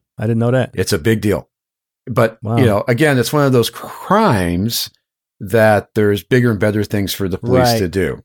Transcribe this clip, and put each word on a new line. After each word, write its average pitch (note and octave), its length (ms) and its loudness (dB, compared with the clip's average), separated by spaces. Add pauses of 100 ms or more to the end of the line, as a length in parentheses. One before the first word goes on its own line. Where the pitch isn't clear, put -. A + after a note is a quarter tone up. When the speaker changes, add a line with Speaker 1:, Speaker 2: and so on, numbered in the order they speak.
(180)
Speaker 1:
I G#2+ 60 -6
didn't A2+ 140 0
know A#2 120 2
that. B2+ 240 0
Speaker 2:
It's F#2+ 180 -2
a F#2+ 60 -2
big A2 240 0
deal. F#2+ 260 -2 (580)
But, A2+ 360 -2
Speaker 1:
Wow. A2+ 160 -2
Speaker 2:
you B2+ 80 4
know, G2+ 200 2
again, C#3 320 2
it's A#2 140 -2
one D3 140 2
of C3 80 2
those A#2 160 2
crimes A2 1200 -2 (500)
that G#2+ 540 0
there's G#2 280 2
bigger B2 280 2
and G2 100 -2
better G#2+ 240 0
things G2+ 300 -4
for G2 120 -4
the F#2 120 -4
police B2 340 2
Speaker 1:
Right. A2+ 60 0
Speaker 2:
to F#2+ 100 -2
do. D#2+ 360 -4